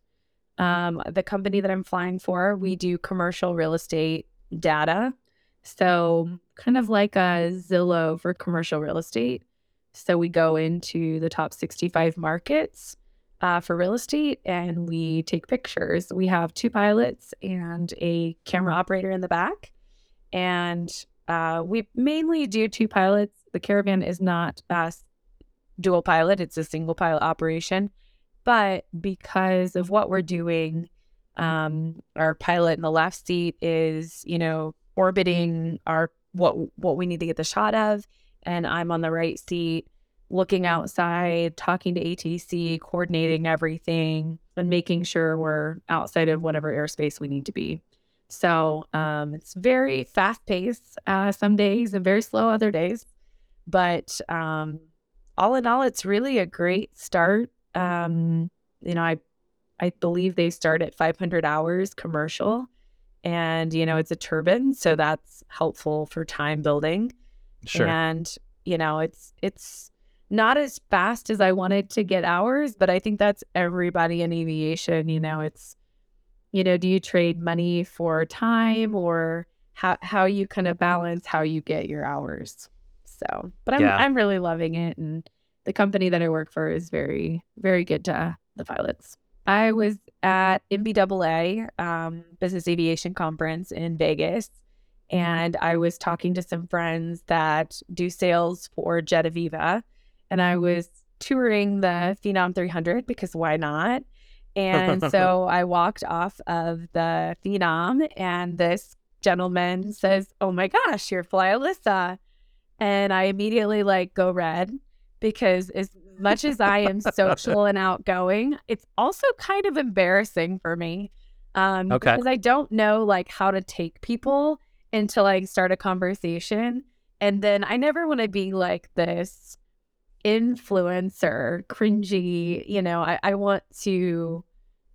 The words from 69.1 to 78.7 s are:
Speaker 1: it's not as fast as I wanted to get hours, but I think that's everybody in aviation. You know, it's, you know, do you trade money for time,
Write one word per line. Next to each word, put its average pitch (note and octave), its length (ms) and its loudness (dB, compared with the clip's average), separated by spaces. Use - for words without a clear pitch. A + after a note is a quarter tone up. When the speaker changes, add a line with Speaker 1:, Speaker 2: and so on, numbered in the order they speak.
Speaker 1:
it's - 500 -8
not A3 280 4
as C#4+ 220 -2
fast G#3 400 0
as G#3 120 -2
I F#3+ 100 8
wanted F#3+ 400 0
to A3 120 0
get F3+ 200 2
hours, A3+ 520 0
but F#3 140 4
I F#3 100 2
think G#3 200 -2
that's G3+ 240 2
everybody F3 640 0
in E3+ 100 0
aviation. D#3+ 800 -2
You D#3+ 100 -2
know, D#3 220 -4
it's, - 340 -10
you F#3+ 120 2
know, F3+ 140 4
do F3+ 100 0
you F#3 120 4
trade E3+ 420 2
money F3 420 0
for E3 420 -2
time, A3+ 680 0